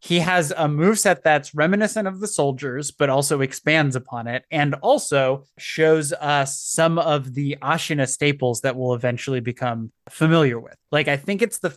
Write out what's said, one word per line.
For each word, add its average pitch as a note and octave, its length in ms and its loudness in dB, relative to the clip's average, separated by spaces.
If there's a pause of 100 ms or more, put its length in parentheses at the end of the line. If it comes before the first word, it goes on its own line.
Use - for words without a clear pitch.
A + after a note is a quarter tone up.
He F3 180 0
has E3+ 320 2
a D#3+ 160 0
moveset F3 560 2
that's D3+ 320 2
reminiscent G3+ 520 0
of F#3+ 140 -6
the G#3 80 -4
soldiers, C#3+ 640 -2
but C#3+ 180 0
also C#3 320 2
expands D3 560 0
upon A#2+ 300 -8
it, B2 240 -6
and D3 320 0
also C#3 640 2 (120)
shows D#3 560 0
us C#3+ 480 -2
some E3 380 0
of D3 340 0
the C#3 300 -4
Ashina D3 440 -2
staples C3+ 540 -2
that C3 160 -2
we'll B2+ 160 -2
eventually B2 480 -2
become A#2 520 -6 (180)
familiar D#3 500 2
with. - 160 -20 (160)
Like, D3+ 160 0
I C#3+ 80 0
think F#3+ 240 -4
it's A3+ 200 -2
the, D#3 160 -4